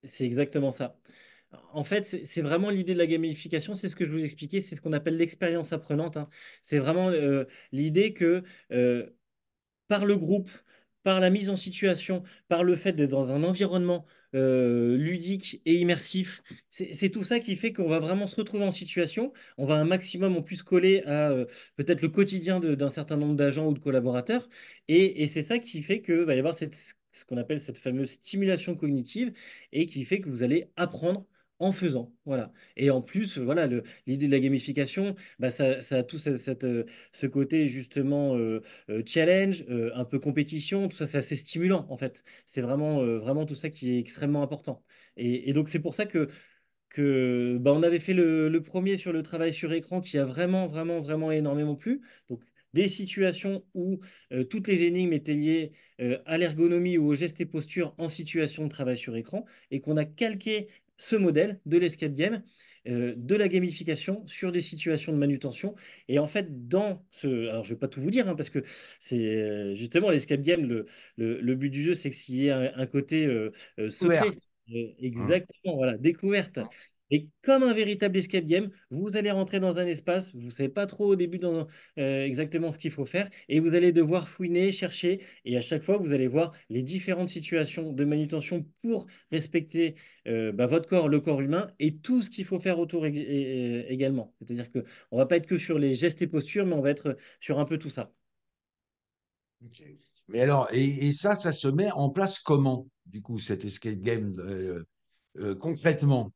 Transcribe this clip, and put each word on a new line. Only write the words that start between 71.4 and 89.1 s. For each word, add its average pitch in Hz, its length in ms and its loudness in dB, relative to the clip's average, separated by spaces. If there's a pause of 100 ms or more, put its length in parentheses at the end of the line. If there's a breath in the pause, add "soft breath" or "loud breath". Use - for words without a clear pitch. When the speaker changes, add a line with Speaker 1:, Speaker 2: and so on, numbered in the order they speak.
Speaker 1:
but 139 140 -2
du 139 140 -4
jeu, 175 100 2
c'est 151 160 -4
que 127 80 -10
s'il 127 260 -4
y 143 60 4
a 131 100 2
un, 131 160 0
un 131 100 -2
côté, 147 400 0
euh, 110 280 0 (260 loud breath)
euh, 110 100 -2
secret, 170 300 4
Speaker 2:
Découverte. 101 300 0 (220)
Speaker 1:
euh, 117 180 -4
Speaker 2:
Hein. - 100 -20
Speaker 1:
exactement, 127 800 -2
voilà, 127 200 0
découverte. 185 600 0
Speaker 2:
Hein. 113 100 -8 (440 loud breath)
Speaker 1:
Et 151 160 0 (140)
comme 269 220 6
un 247 100 4
véritable 202 460 2
escape 175 260 -2
game, 185 240 2 (220 loud breath)
vous 190 260 -4
allez 208 140 0
rentrer 190 280 0
dans 180 200 0
un 180 80 0
espace, 175 480 -2
vous 120 160 -12
savez 139 180 -2
pas 202 160 -2
trop 202 220 -2
au 196 80 6
début 180 240 -2
dans, 165 260 -2 (320 loud breath)
euh, 135 260 0
exactement 156 480 -2
ce 156 60 -10
qu'il 156 140 -6
faut 139 160 -6
faire, 196 240 -2 (160 loud breath)
et 147 120 4
vous 165 140 2
allez 175 180 6
devoir 165 380 4
fouiner, 180 420 0
chercher, 190 540 -2 (180 loud breath)
et 123 140 -2
à 120 40 0
chaque 156 200 -2
fois, 196 160 2
vous 165 160 0
allez 131 140 4
voir 160 240 0 (180 loud breath)
les 123 140 -2
différentes 180 460 -4
situations 160 640 -4
de 139 120 0
manutention 151 580 -2 (200)
pour 226 240 -2 (240 loud breath)